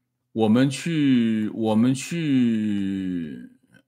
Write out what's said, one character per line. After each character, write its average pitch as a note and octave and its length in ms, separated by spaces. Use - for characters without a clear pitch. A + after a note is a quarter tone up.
我 A2 160
们 B2 220
去， B2+ 840
我 A2 220
们 B2 180
去， G#2 1600